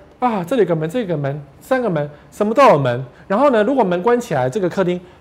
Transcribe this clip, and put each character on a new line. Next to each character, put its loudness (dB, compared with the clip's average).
啊， -2
这 -4
里 4
有 2
个 0
门， -4
这 -4
里 -4
有 -4
个 -4
门， -6
三 -2
个 -2
门， -2
什 -4
么 -2
都 4
有 6
门。 -2
然 0
后 4
呢， 2
如 0
果 2
门 -2
关 2
起 -6
来， 0
这 -4
个 0
客 -2
厅 -2